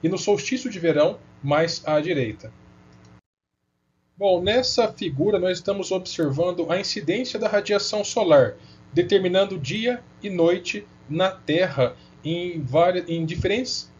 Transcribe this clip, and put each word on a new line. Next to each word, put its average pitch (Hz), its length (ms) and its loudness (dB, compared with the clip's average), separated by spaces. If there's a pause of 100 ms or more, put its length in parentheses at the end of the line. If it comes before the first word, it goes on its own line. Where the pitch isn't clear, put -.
E 165 60 0
no 185 80 -2
solstício 233 520 -2
de 190 100 -10
verão, 160 400 2 (240)
mais 156 420 0
à 151 140 2
direita. 135 520 -4 (1700)
Bom, 185 240 4
nessa 220 500 2
figura 180 480 0
nós 180 200 0
estamos 196 320 -4
observando 175 800 -2
a 180 80 0
incidência 202 600 -4
da 220 80 0
radiação 202 560 0
solar, 156 520 4 (380)
determinando 185 680 2
dia 220 440 -4 (180)
e 202 80 -8
noite 180 560 0 (240)
na 185 220 0
Terra 156 640 0 (280)
em 170 380 -6
vari-, 170 460 2
em 165 180 -4
diferentes 190 760 -4